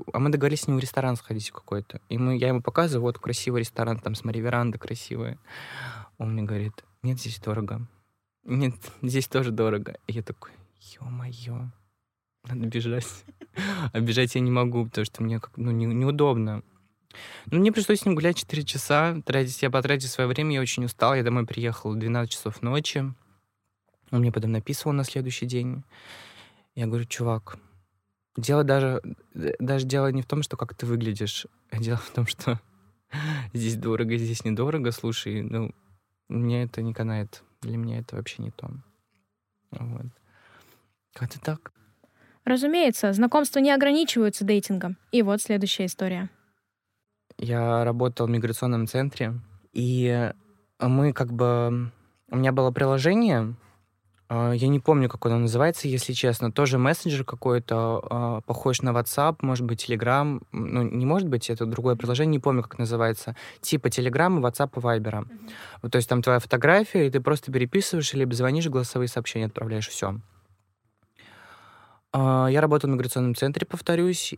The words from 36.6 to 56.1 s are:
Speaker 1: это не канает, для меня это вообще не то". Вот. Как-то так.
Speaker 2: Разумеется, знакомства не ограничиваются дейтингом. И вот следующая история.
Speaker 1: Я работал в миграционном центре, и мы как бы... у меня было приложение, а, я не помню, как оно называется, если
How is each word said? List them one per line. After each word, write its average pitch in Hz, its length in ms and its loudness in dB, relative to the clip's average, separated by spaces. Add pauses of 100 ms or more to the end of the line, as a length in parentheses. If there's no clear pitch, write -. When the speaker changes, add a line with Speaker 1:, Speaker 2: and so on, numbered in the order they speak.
Speaker 1:
это 120 200 -6
не 113 120 -4
канает, 110 480 -4 (200)
для 113 140 -6
меня 117 220 -4
это 117 180 -10
вообще 113 260 -8
не - 100 -8
то". - 180 -14 (1000)
Вот. 117 340 -8 (1080)
Как-то - 260 -8
так. - 320 -8 (720)
Speaker 2:
Разумеется, 262 680 4
знакомства 247 460 4
не 277 120 6
ограничиваются 277 720 4
дейтингом. 190 540 0 (160)
И 247 80 6
вот 202 220 4
следующая 202 420 0
история. 185 460 -4 (1040)
Speaker 1:
Я 117 480 2
работал 120 420 0
в 117 40 2
миграционном 117 560 0
центре, 131 480 -2 (400)
и 123 580 2 (480)
мы 131 320 4
как 123 200 0
бы... 120 600 2 (380)
у 120 60 -2
меня 131 160 4
было 131 180 4
приложение, 135 840 4 (760)
а, 117 220 2
я 120 160 2
не 139 120 4
помню, 139 300 4
как - 160 -4
оно 117 120 2
называется, 120 500 2
если 127 260 -2